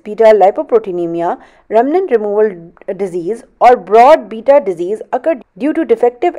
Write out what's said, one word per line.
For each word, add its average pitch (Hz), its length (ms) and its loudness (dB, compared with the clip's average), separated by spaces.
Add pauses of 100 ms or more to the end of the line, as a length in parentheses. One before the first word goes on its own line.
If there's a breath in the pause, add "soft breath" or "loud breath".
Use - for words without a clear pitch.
beta 220 300 2
lipoproteinemia, 190 1080 -2 (260 soft breath)
remnant 285 420 0
removal 208 600 -2 (240)
disease 180 460 -8 (180)
or 240 160 6
broad 226 520 4
beta 226 360 0
disease, 185 380 -6 (100)
occur 262 280 -4 (180)
due 285 160 -4
to 320 100 -4
defective 240 540 -2